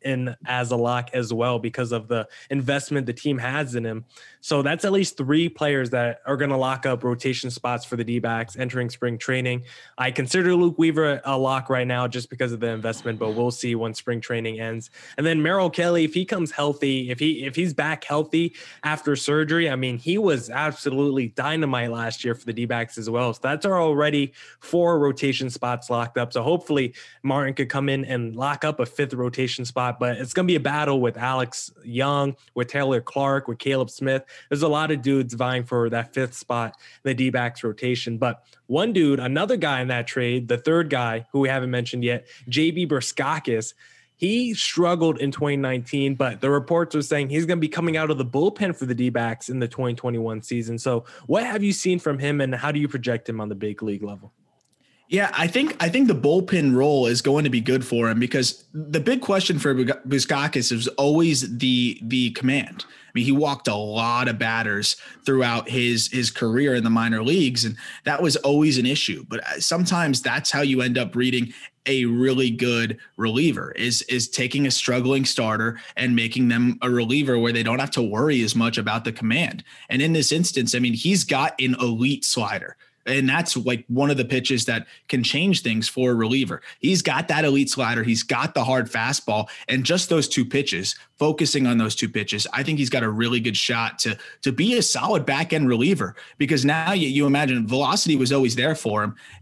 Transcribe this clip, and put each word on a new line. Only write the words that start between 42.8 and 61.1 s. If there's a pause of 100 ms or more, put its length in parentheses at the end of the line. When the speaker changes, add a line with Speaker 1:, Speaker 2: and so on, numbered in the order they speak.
Speaker 1:
Berskakis, (440)
he
struggled
in
twenty
nineteen,
but
the
reports
are
saying
he's
gonna
be
coming
out
of
the
bullpen
for
the
D-backs
in
the
twenty
twenty-one
season.
So (220)
what
have
you
seen
from
him,
and
how
do
you
project
him
on
the
big
league
level? (760)
Speaker 2:
Yeah,
I
think,
I
think
the
bullpen
role
is
going
to
be
good
for
him
because (100)
the
big
question
for
Bug-,
Buskakis
is
always